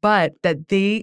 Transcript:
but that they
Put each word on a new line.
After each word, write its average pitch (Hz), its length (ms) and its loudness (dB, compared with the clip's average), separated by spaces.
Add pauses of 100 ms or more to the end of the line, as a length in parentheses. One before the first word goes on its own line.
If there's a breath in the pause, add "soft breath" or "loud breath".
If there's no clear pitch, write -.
but 202 280 2 (100)
that 160 240 -2
they 196 360 -2